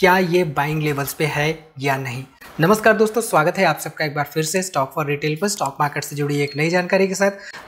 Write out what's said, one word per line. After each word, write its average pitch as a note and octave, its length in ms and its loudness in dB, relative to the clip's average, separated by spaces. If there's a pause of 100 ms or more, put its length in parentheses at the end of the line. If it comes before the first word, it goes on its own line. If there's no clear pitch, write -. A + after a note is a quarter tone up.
क्या F#3 180 6
ये F3+ 260 2
बाइंग D3+ 380 -2
लेवल्स C#3 320 -2
पे D#3+ 120 -2
है D3+ 320 -2 (200)
या C3+ 180 0
नहीं? C3 280 -8 (360)
नमस्कार G#3 360 4
दोस्तों, G#3+ 240 2
स्वागत E3+ 380 2
है G3 60 2
आप D#3 140 2
सबका - 260 -8
एक D3 100 -4
बार D3 200 -4
फिर D#3+ 100 0
से F#3 180 -2
Stock E3+ 360 -2
for D3 120 -2
Retail D3+ 300 -4
पर G3+ 80 0
स्टॉक F#3 320 -4
मार्केट C#3+ 240 -2
से - 120 -10
जुड़ी C#3+ 260 -2
एक C#3+ 140 -4
नई D#3 140 0
जानकारी F#3 380 2
के F#3+ 60 -6
साथ। G3+ 360 -2 (180)